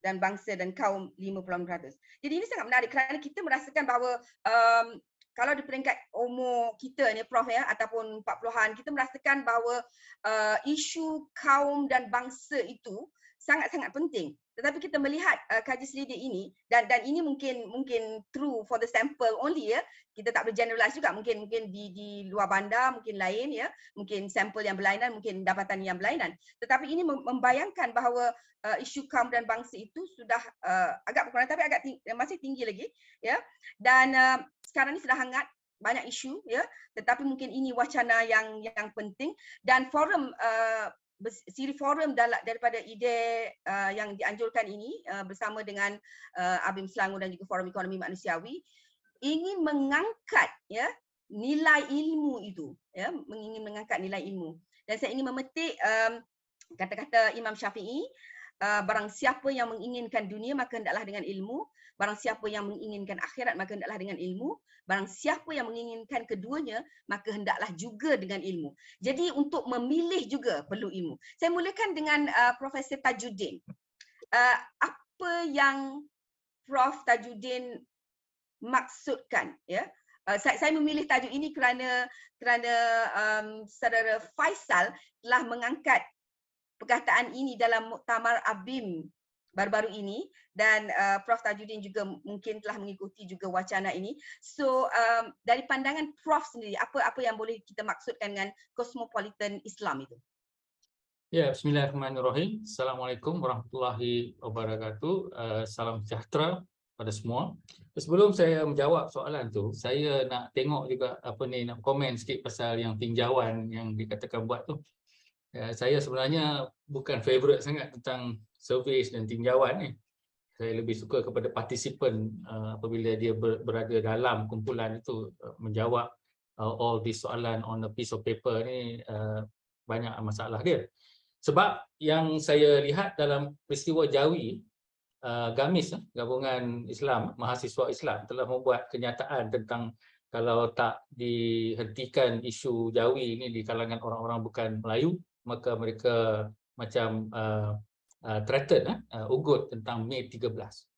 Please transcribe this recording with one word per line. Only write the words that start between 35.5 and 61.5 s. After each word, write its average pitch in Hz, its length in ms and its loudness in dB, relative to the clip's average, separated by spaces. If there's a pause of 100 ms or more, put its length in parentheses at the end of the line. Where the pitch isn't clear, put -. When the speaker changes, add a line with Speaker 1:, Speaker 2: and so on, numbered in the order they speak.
Speaker 1:
banyak 226 280 -2
isu, 269 400 -8
ya. 247 160 2 (280)
Tetapi 247 320 0
mungkin 262 240 -2
ini 254 240 -2
wacana 233 520 4
yang, 220 360 2
yang 214 320 -6
penting 214 400 -6 (320)
dan 262 280 4
forum, 302 400 2
uh, 220 560 0 (320)
bes-, 226 320 -10
siri 277 240 -6
forum 294 400 2
dala-, 233 280 4
daripada 226 360 -2
ide, 233 680 -2 (160)
uh, 196 280 -2
yang 208 240 -6
dianjurkan 214 520 -2
ini, 220 400 -10
uh, 196 160 -6
bersama 208 400 -6
dengan, 202 320 -2 (400)
uh, 180 320 2
abim 190 160 -4
Selangor 190 400 -4
dan 185 80 -6
juga 185 160 -14
Forum 185 240 -4
Ekonomi 190 240 -4
Manusiawi 190 640 -6 (640)
ingin 330 400 0
mengangkat, 294 880 2 (160)
ya, 233 220 -2 (420)
nilai 294 560 4
ilmu 294 560 0
itu, 175 320 -12 (160)
ya, 202 220 -6
mengingin 220 500 -12
mengangkat 208 400 -4
nilai 190 160 -4
ilmu. 170 400 -8 (240)
Dan 220 160 -6
saya 214 160 -2
ingin 262 160 -2
memetik, 269 480 -6
um, 226 400 2 (560)
kata-kata 220 640 2
Imam 220 160 -4
Syafi'i, 220 480 -6 (640)
uh, 208 160 2
"Barang 208 240 0
siapa 262 480 0
yang 240 160 0
menginginkan 226 560 -4
dunia, 220 320 -4
maka 240 160 -4
hendaklah 214 320 -4
dengan 196 160 -8
ilmu. 196 400 -6 (320)